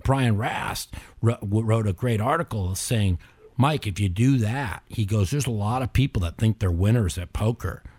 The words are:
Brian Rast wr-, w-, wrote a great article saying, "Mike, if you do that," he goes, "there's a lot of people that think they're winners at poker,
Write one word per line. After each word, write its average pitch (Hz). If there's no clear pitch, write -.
Brian 123
Rast -
wr-, 110
w-, 107
wrote 110
a 98
great 113
article 113
saying, 101
"Mike, 139
if 95
you 101
do 120
that," 120
he 107
goes, 101
"there's 143
a 123
lot 110
of 127
people 127
that 85
think 110
they're 95
winners 98
at 85
poker, -